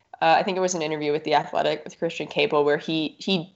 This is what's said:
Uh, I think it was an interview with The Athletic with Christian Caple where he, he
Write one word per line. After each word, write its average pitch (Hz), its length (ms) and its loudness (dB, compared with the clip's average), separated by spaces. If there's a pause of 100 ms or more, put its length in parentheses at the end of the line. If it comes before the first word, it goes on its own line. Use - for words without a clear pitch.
(200)
Uh, 165 180 6
I - 40 2
think 185 140 -2
it 185 40 0
was 185 140 0
an 165 80 -2
interview 151 300 -2
with 151 120 -2
The 151 100 0
Athletic 151 500 0
with - 140 -16
Christian 165 300 -6
Caple 147 360 2
where 147 140 2
he, 160 400 -4
he 185 380 -2